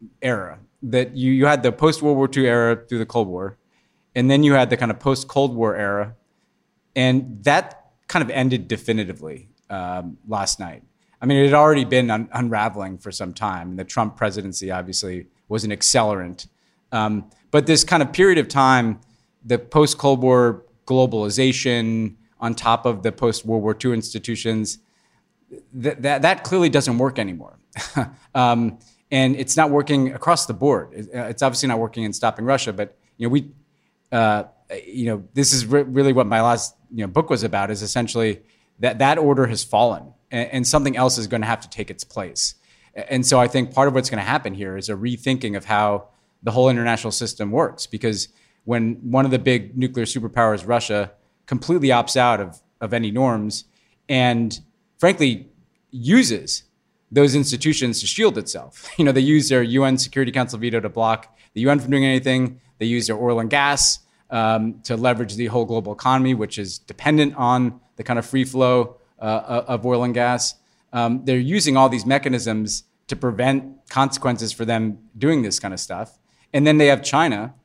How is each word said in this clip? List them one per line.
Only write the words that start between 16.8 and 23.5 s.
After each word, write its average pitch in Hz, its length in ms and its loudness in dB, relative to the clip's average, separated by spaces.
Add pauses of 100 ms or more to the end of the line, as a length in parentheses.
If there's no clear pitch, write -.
Um, 107 380 -4 (200)
but 147 160 2
this 147 180 4
kind 165 180 2
of 127 100 -4
period 185 260 4
of 127 100 0
time, 127 520 2 (440)
the 120 140 0
post-Cold 139 640 2
War 123 420 4 (220)
globalization 113 1300 0 (240)
on 117 140 -4
top 117 320 0
of 104 160 -2
the 110 100 -2
post-World 110 500 -2